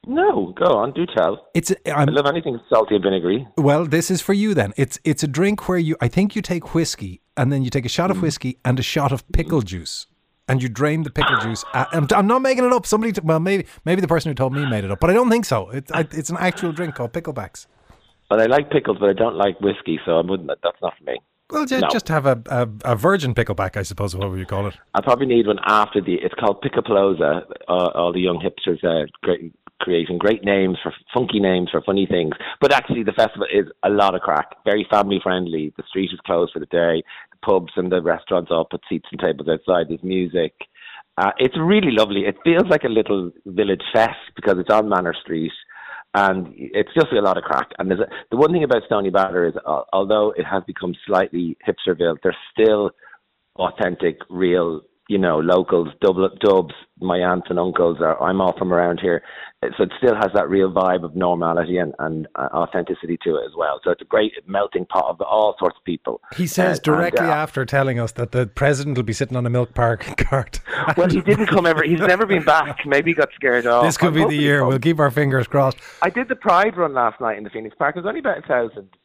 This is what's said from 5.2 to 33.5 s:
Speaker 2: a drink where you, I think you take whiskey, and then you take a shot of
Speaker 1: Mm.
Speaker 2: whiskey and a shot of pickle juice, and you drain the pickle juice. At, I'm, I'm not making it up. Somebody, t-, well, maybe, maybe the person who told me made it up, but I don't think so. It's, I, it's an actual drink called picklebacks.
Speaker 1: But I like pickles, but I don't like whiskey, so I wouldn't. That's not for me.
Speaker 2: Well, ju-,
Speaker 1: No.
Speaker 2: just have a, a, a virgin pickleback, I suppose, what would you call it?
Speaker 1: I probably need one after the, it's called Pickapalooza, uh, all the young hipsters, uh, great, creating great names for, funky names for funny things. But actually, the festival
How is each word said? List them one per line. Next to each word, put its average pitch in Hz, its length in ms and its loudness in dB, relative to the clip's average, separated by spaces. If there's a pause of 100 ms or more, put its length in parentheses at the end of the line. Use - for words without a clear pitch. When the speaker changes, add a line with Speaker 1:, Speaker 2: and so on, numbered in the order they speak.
Speaker 2:
a 156 60 -2
drink 190 400 -2
where 185 100 0
you, 160 220 -2
I 123 80 0
think 196 260 0
you 208 80 -4
take - 320 -8
whiskey, 101 460 -4 (160)
and 135 160 0
then 135 120 0
you 123 60 -2
take 131 160 -4
a 151 40 -4
shot 175 200 -2
of 185 80 0
Speaker 1:
Mm. 185 40 -2
Speaker 2:
whiskey 147 420 -4
and 127 160 0
a 123 40 -2
shot 143 280 0
of - 220 -6
pickle 160 280 0
juice, 90 460 -10 (400)
and 131 160 0
you 127 60 -4
drain 151 340 -2
the 151 60 -8
pickle - 300 0
juice. 110 340 -6
At, 131 180 -2
I'm, 156 240 0
I'm 190 120 4
not 247 140 2
making 254 220 2
it 247 80 4
up. 247 140 0
Somebody, 220 260 0
t-, 190 100 -4
well, 160 200 2
maybe, 196 240 0 (180)
maybe 180 160 0
the 185 80 0
person 160 220 0
who 147 60 -4
told 131 180 -2
me 143 120 -2
made 107 200 -2
it 95 60 -4
up, 101 100 -4
but 165 80 4
I 185 40 4
don't 240 160 4
think 226 140 2
so. 104 280 -2
It's, 139 200 -10
I, 160 200 -2
it's 156 180 -8
an 170 100 -6
actual 180 320 -2
drink 160 240 -6
called 131 160 -6
picklebacks. 139 540 -10 (640)
Speaker 1:
But 107 100 4
I 113 60 6
like 143 240 4
pickles, 123 320 0
but 101 80 6
I 98 40 4
don't 113 220 0
like 95 240 0
whiskey, 92 460 -2
so 85 120 2
I 85 40 4
wouldn't. 87 260 -4
That's 85 340 -6
not 87 160 -6
for 76 60 -20
me. 64 140 -8 (320)
Speaker 2:
Well, 302 160 -2
ju-, 254 160 -2
Speaker 1:
No. - 100 0
Speaker 2:
just - 160 -2
have 151 180 0
a, 127 240 2
a, 120 440 -2
a - 20 2
virgin 147 400 0
pickleback, 101 400 -2
I 101 80 -4
suppose, 92 320 -6
what 98 160 -4
would 92 80 -6
you 92 60 -8
call 101 220 -6
it? 95 80 -10 (200)
Speaker 1:
I 98 60 0
probably 123 240 2
need 117 220 4
one 104 180 0
after 104 340 2
the, 92 160 -2
it's - 200 -4
called 101 280 -2
Pickapalooza, 98 800 2 (260)
uh, 90 40 0 (220)
all 87 200 0
the 90 80 -2
young 90 200 0
hipsters, 85 440 -4
uh, 80 200 0 (160)
great, 85 320 -4 (260)
creating 85 380 -2
great 104 260 0
names 98 400 2
for, 80 80 -6 (220)
funky 113 260 0
names 90 320 2
for 85 120 -2
funny 98 220 0
things. 85 280 -2 (260)
But 139 140 4
actually, 123 300 0
the 101 100 -2
festival 107 400 0